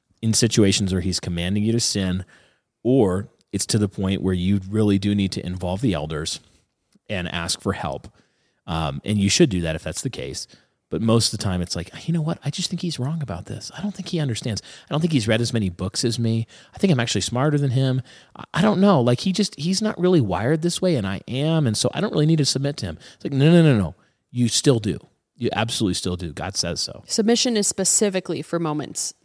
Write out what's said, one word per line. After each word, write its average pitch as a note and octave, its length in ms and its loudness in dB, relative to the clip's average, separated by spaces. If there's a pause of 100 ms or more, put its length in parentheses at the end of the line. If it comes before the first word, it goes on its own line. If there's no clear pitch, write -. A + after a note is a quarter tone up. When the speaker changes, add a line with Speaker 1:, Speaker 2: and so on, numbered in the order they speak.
(220)
Speaker 1:
in A2+ 120 2
situations G2+ 600 4
where F#2 80 0
he's F2+ 180 -2
commanding F2+ 440 -2
you A2+ 100 0
to A#2 60 0
sin, F#2+ 460 -2 (580)
or G#2+ 440 2 (240)
it's G2 160 -2
to A#2 100 2
the G#2 120 2
point F#2+ 320 -2
where F#2 120 0
you F#2 360 0
really G#2 280 4
do G2+ 160 0
need G2 200 0
to - 120 -8
involve F2+ 360 -6
the B2 120 2
elders D2+ 460 -6 (680)
and F2+ 180 -6
ask E2+ 340 -6
for G2 120 -2
help. C#2 340 -8 (580)
Um, D#2+ 380 -4
and G#2 160 0
you G2 100 4
should E3 200 4
do F2+ 120 -2
that D#2+ 140 -2
if - 80 -10
that's - 180 -8
the C3+ 80 -6
case. C2 380 -10 (420)
But E2+ 120 -4
most A2+ 320 2
of A2 60 -6
the - 40 -6
time, F#2 180 -2
it's - 140 -6
like, - 320 -12
"You E3 60 0
know E3 80 0
what? D#3+ 240 -4
I D3 40 -4
just E3+ 200 -4
think E3+ 120 -6
he's E3+ 180 -4
wrong D3+ 220 -4
about F2+ 240 -8
this. - 320 -12
I D#3 40 -12
don't G3+ 120 -4
think - 160 -12
he E3+ 100 -2
understands. A#2+ 420 -2 (280)
I - 40 -6
don't D3+ 80 0
think E3 120 0
he's A2 140 2
read A2+ 140 4
as A#2 120 -2
many G#2+ 160 0
books F#2 360 -4
as A#2 120 -2
me. A2+ 280 0 (280)
I - 40 -20
think G3 160 4
I'm B2+ 60 2
actually A#2 220 0
smarter C#3 360 0
than C#3+ 140 0
him. C3 300 0 (340)
I, - 80 -16 (120)
I D#3+ 60 0
don't G3+ 180 4
know. F#3+ 220 6
Like, B2 200 4
he F#3+ 120 0
just, F#3+ 260 -2
he's F3+ 220 -2
not G#3+ 180 -2
really F3+ 220 4
wired A2 400 0
this E3+ 200 -2
way, F3+ 140 2
and G#2+ 100 0
I F#2+ 220 -4
am. D3 400 0
And G#2+ 80 0
so - 180 0
I - 80 -4
don't G#3 120 -2
really D3+ 140 4
need D#3+ 100 4
to D3 80 2
submit C#3+ 320 -2
to - 80 -6
him." E2 120 -6 (180)
It's - 100 -16
like, C#3+ 80 -6
"No, C#3 180 6
no, F3 120 10
no, C#3+ 140 6
no. F2 180 -2 (360)
You A#2+ 180 2
still B2+ 300 2
do. G#2 200 -2 (360)
You A#2 180 -4
absolutely G#2 420 0
still F2+ 200 -4
do. E2+ 160 -8
God D#2+ 240 -8
says F2 240 -4
so." - 280 -10
Speaker 2:
Submission A#3 500 2
is G3+ 100 0
specifically F#3 760 0
for - 160 -4
moments D3+ 640 -6